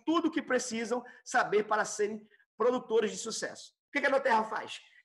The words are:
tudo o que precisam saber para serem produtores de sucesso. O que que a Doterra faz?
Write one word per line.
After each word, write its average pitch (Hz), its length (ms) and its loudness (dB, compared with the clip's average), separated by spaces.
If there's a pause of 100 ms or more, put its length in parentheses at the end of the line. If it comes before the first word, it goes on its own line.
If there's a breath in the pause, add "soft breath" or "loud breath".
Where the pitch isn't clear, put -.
tudo 330 220 4
o - 20 2
que 294 120 -2
precisam 240 640 -2 (200 loud breath)
saber 208 400 2
para 214 200 0
serem 214 420 -4 (300 soft breath)
produtores 233 540 2
de 185 80 -8
sucesso. - 540 -8 (160)
O - 40 -20
que 285 80 -2
que 269 60 0
a 285 40 2
Doterra 262 340 4
faz? 214 360 -8 (240 soft breath)